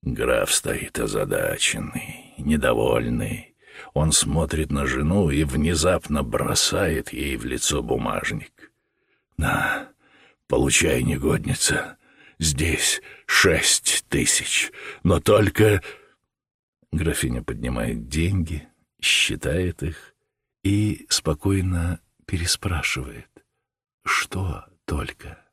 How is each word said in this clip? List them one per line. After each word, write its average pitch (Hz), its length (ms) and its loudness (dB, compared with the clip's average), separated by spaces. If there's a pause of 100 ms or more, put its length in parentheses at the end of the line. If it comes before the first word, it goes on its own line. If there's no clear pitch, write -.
Граф 60 500 0
стоит - 460 -4
озадаченный, 50 1400 -4
недовольный, 60 1200 0 (400)
он 76 180 4
смотрит 78 580 0
на 69 160 -2
жену 76 440 2
и 73 140 2
внезапно 76 760 0
бросает - 920 0
ей 69 240 -4
в - 80 -8
лицо 64 380 -2
бумажник. - 880 -4 (640)
«На, - 540 -2 (560)
получай, 65 560 2
негодница, - 960 0 (400)
здесь 78 600 0 (260)
шесть - 800 2
тысяч, - 640 0 (300)
но 87 180 4
только...» 104 600 6 (1120)
Графиня 69 500 -2
поднимает 58 680 -4
деньги, 82 600 -2 (320)
считает - 840 0
их - 320 -8 (480)
и 101 460 0
спокойно 90 920 0 (260)
переспрашивает: 78 1000 -4 (760)
«Что - 600 -2 (200)
только?» - 580 -6 (100)